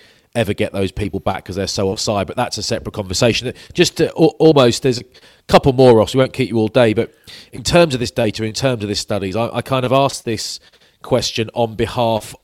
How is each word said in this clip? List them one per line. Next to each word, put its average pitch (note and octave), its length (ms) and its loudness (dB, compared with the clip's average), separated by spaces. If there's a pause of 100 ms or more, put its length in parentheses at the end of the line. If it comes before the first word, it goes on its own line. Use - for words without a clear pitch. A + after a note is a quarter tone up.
(340)
ever G#2 200 -2
get - 180 -4
those F#2+ 180 -4
people G2 300 -6
back - 240 -6
'cause F2+ 120 -12
they're F#2+ 100 -4
so G2 240 -4
offside. G2 360 -4
But F#2+ 100 -10
that's B2 200 -4
a G#2+ 60 -8
separate F#2+ 320 -8
conversation. G#2+ 580 -2 (220)
Just - 240 0
to, D#3+ 80 2 (100)
al-, D#3 220 4
almost, C#3+ 440 6
there's B2+ 160 0
a A#2+ 60 -14 (420)
couple D3 280 4
more, B2+ 240 8
Ross. G#2+ 160 2
We C3 60 2
won't C3 120 0
keep B2+ 160 -2
you A2 80 -4
all A2 120 2
day. A#2 260 2
But G#2+ 180 -4 (400)
in B2+ 100 -14
terms E3+ 300 2
of B2+ 80 -4
this A#2+ 100 -4
data, A2 320 -4
in A2 120 -6
terms B2 280 -2
of G#2 60 -4
this G#2 100 -4
studies, G2 380 -4
I, A2+ 200 -4
I A#2+ 40 -2
kind C3 240 -2
of A#2 80 -2
asked C3+ 320 0
this - 340 -6 (440)
question A#2 500 -2
on A#2 220 -4
behalf A2+ 680 -2